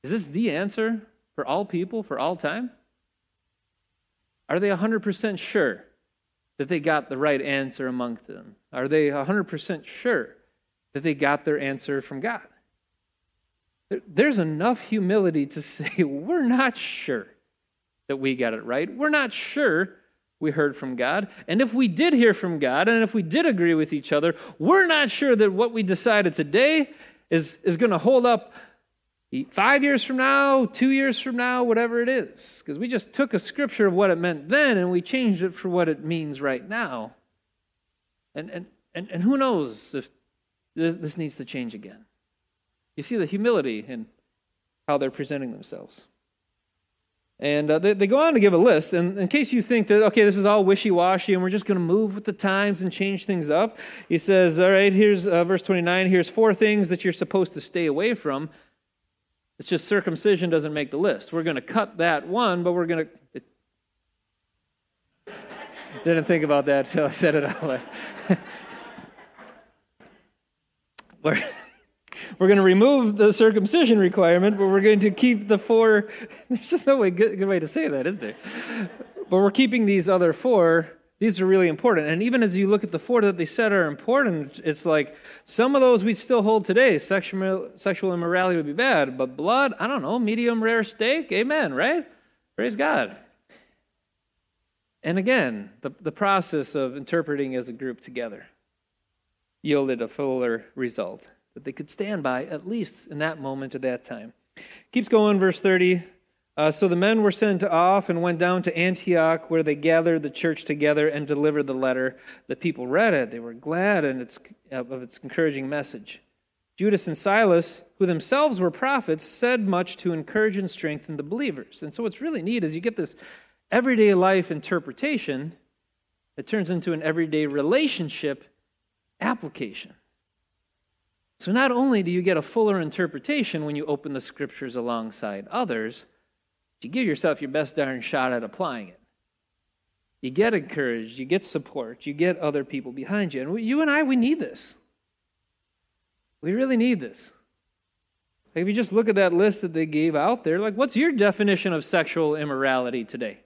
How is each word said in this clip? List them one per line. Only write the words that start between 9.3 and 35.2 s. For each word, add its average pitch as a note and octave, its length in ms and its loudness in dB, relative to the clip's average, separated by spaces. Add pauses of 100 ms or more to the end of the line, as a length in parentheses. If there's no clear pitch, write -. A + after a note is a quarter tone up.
percent D#3 360 -8
sure - 520 -4 (560)
that C#3 100 -8
they D#3+ 100 0
got C#3+ 300 0
their D3 160 0
answer C#3 420 -6
from C3+ 200 -12
God? A3+ 260 -8 (1400)
There, G3 180 -6
there's G#3+ 320 2
enough E3+ 480 0
humility F#3 600 2
to D3+ 140 -12
<laughs> - 0 -
say, - 420 -4
"We're G3 440 -2
not B3 300 2
sure - 500 -8 (800)
that C#3 80 -4
we C3 220 -2
got A#2 160 0
it A2 100 -8
right. B2+ 320 -4
We're C#4+ 140 -2
not C#4+ 240 0
sure F#3+ 640 -2 (440)
we D#3 120 -2
heard D3 260 -2
from C3 180 -8
God. D3 320 -2 (220)
And G3+ 120 2
if A3+ 120 0
we B3 160 2
did D4+ 240 2
hear A#3 200 6
from E3+ 260 -4
God, C#3 280 2
and A3+ 160 4
if G#3 100 -4
we A3 80 0
did F3+ 240 0
agree F3 280 2
with D#3 180 0
each D3+ 220 -4
other, D#3+ 200 2 (240)
we're F4+ 300 4
not D4 240 2
sure C4+ 240 2
that G#3 160 4
what A#3 220 0
we A3+ 100 -2
decided F#3+ 500 2
today B3+ 580 2 (380)
is, - 340 -2
is F3 120 0
gonna G3+ 220 2
hold B3 280 4
up A#3 280 2 (1000)
five C4 320 4
years C#4+ 200 2
from C4 140 -6
now, C4+ 480 2
two - 240 0
years C4+ 300 0
from B3+ 160 -6
now, B3 280 -2
whatever A#3 380 0
it A#3+ 80 0
is, - 560 -6
'cause D3 140 -8
we A#3+ 80 -4
just A#3+ 260 -6
took C4+ 220 0
a - 20 2
scripture A3+ 480 -2
of F#3 80 4
what G3 160 4
it F3 60 4
meant E3 340 -4
then C4 280 4
and F3+ 120 0
we F3+ 120 0
changed G#3 420 -2